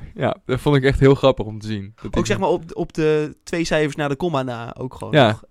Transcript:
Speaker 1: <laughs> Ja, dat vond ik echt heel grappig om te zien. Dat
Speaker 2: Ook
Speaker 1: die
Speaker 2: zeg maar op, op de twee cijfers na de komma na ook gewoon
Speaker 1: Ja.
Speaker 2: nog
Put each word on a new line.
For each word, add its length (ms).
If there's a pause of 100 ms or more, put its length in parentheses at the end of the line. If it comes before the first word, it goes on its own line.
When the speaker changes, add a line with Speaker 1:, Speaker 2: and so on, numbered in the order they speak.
Speaker 1:
<laughs> 80
Ja, 300
dat 140
vond 160
ik 80
echt 160
heel 160
grappig 300
om 140
te 80
zien. 280
Dat 100
Speaker 2:
Ook 80
Speaker 1:
die 120
Speaker 2:
zeg 140
maar 100
op, 140 (120)
op 180
de 500
twee 220
cijfers 300
na 120
de 80
komma 280
na 320
ook 180
gewoon 200
Speaker 1:
Ja. 140
Speaker 2:
nog 240